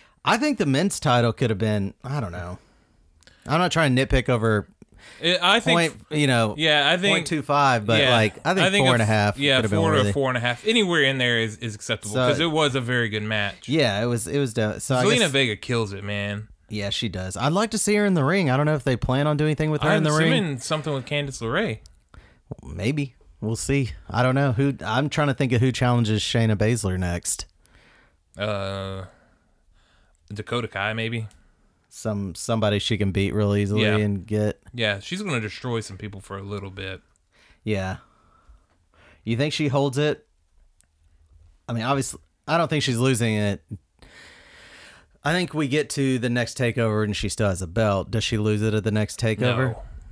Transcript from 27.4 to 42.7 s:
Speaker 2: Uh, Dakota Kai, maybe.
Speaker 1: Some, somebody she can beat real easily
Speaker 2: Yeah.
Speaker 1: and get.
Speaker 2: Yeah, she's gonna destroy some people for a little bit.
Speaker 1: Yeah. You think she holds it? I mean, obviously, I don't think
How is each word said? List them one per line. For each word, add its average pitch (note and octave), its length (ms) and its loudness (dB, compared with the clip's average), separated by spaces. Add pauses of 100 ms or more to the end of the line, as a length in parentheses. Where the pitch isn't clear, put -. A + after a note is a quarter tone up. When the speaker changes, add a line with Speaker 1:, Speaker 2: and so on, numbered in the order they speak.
Speaker 2:
Uh, G2 680 -4 (1300)
Dakota A2+ 360 -6
Kai, G2+ 240 -2
maybe. A2+ 340 -4 (640)
Speaker 1:
Some, G2+ 460 -6
somebody G#2+ 440 0
she G2+ 200 -2
can G2 140 0
beat G2 220 0
real G2+ 220 2
easily G2+ 260 2
Speaker 2:
Yeah. G#2 140 2
Speaker 1:
and G2+ 300 -2
get. G#2+ 340 -2 (140)
Speaker 2:
Yeah, G#2+ 260 0
she's F#3 220 -8
gonna D3+ 180 -2
destroy A2+ 400 -4
some G2 160 -12
people G#2 240 -12
for G2 160 -12
a G2 60 -10
little G2 280 -8
bit. F#2+ 300 -12 (640)
Speaker 1:
Yeah. F#2+ 320 -2 (1300)
You A2+ 140 -2
think D3 160 -2
she D3+ 140 -2
holds C#3 300 0
it? D3+ 280 -2 (1400)
I B2 60 -8
mean, A2+ 100 -2
obviously, C3+ 380 -2 (260)
I D#3+ 120 2
don't D#3+ 100 0
think D3+ 140 0